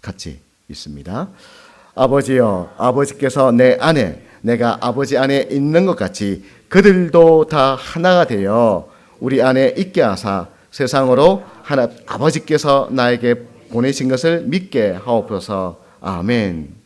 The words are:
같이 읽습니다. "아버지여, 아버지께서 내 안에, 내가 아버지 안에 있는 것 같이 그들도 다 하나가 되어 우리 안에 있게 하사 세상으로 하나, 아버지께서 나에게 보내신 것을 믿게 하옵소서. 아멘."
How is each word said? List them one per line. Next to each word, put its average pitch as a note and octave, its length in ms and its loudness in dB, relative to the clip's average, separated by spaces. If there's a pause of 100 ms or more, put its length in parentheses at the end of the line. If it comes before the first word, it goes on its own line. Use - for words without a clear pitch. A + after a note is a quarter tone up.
같이 D#2 380 -14 (300)
읽습니다. D#2+ 600 -12 (680)
"아버지여, B2 800 0
아버지께서 C3 760 0
내 B2+ 280 4
안에, C3 460 -2 (160)
내가 A#2 400 -2
아버지 B2 360 -2
안에 C3+ 340 0
있는 D3+ 340 0
것 F3+ 100 0
같이 G2 500 -6 (240)
그들도 E3+ 760 6
다 C3+ 280 2
하나가 F3 500 2
되어 G#2 640 0 (300)
우리 B2+ 220 0
안에 C3 360 2
있게 F#3 240 -2
하사 G2 460 -2 (240)
세상으로 C#3 720 2 (200)
하나, B2+ 260 -2 (160)
아버지께서 D3 840 -2
나에게 A#2+ 440 0 (340)
보내신 C3 380 -2
것을 E3 360 -2
믿게 C3+ 480 -2
하옵소서. G2 920 -6 (180)
아멘." F2+ 720 -4 (100)